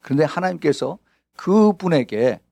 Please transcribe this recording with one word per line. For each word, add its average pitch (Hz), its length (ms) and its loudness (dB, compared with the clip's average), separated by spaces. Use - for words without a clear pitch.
그런데 143 240 0
하나님께서 165 720 -4
그분에게 160 1040 0